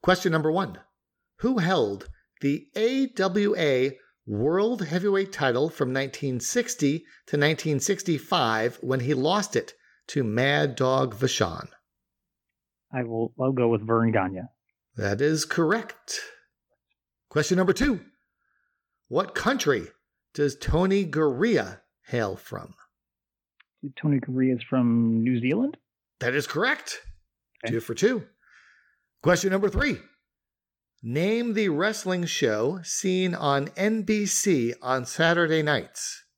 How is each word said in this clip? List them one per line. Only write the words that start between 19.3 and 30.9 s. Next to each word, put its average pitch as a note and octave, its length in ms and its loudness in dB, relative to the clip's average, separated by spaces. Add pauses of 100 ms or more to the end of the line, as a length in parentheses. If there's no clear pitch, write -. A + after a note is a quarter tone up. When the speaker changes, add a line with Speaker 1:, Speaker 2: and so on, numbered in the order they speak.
Speaker 1:
country C#3+ 500 0 (480)
does D3 220 -2
Tony F#3+ 500 2
Garea D3 720 0 (300)
hail G#2+ 280 -2
from? - 380 -14 (1300)
Speaker 2:
Tony C#3+ 160 2
Garea B2+ 380 0
is A#2 120 -8
from A#2 540 4
New B2 180 2
Zealand? G#3 360 0 (420)
Speaker 1:
That B2 160 -2
is C#3+ 140 -2
correct. B3 540 -4 (640)
Speaker 2:
Okay. A2+ 100 -4
Speaker 1:
Two A2+ 60 -2
for A2+ 140 -8
two. A3+ 300 0 (1000)
Question F3 280 2
number G3 180 2
three. B3+ 300 0 (1040)